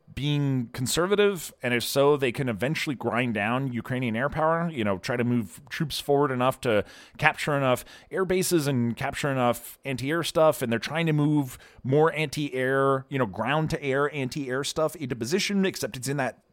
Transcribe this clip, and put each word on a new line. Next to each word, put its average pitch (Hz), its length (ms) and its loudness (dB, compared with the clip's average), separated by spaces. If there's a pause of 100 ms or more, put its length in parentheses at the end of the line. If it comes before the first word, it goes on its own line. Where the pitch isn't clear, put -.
(160)
being 139 580 0
conservative, 185 880 0
and 120 120 0
if 120 100 0
so, 143 340 4
they 135 140 0
can 131 180 -4
eventually 127 460 -2
grind 117 400 -2
down 120 360 -2
Ukrainian 120 460 -4
air 131 100 0
power, 165 420 0
you 143 140 -2
know, 101 140 0
try 120 180 -4
to 120 80 0
move 120 460 -2
troops - 300 -4
forward 143 320 2
enough 127 300 0
to 107 220 4 (340)
capture 156 380 0
enough 131 300 2 (260)
air 185 140 0
bases 175 420 2
and 120 300 2
capture 139 340 -4
enough 123 540 -2
anti-air 135 380 -2
stuff, 156 380 4
and 123 100 0
they're 117 80 2
trying 165 260 -2
to 160 80 4
move 147 440 2 (260)
more 151 300 4
anti-air, 135 960 0
you 139 100 -6
know, 127 100 2
ground-to-air, 143 840 -2
anti-air 135 520 -4
stuff 156 300 -2
into 139 200 -6
position, 190 500 0
except 139 300 -4
it's 127 140 -6
in 143 80 -2
that 127 220 -4 (140)